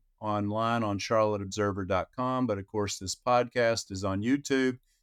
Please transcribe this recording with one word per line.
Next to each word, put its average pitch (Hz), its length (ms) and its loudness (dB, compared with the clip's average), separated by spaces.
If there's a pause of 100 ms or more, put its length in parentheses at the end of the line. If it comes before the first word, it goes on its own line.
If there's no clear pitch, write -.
(200)
online 110 640 -2
on 101 140 -2
charlotte 107 440 2
observer 98 440 -2
dot 90 300 0
com. 127 320 -2
But 101 120 0
of 98 80 -10
course, 104 320 -4
this 95 160 -8
podcast 123 760 2
is 95 120 -6
on 98 180 0
YouTube 131 560 2 (260)